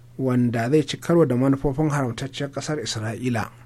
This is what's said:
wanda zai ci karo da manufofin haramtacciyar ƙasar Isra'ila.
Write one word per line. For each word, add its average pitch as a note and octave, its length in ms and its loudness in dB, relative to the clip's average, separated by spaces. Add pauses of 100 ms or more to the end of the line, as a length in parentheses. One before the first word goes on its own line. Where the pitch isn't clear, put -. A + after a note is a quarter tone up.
(180)
wanda B2 520 2
zai D#3 160 4
ci - 140 -8
karo E3+ 260 4
da B2 100 0
manufofin C#3 540 2
haramtacciyar C#3 600 -4
ƙasar D3+ 280 -6
Isra'ila. A2+ 720 -4 (160)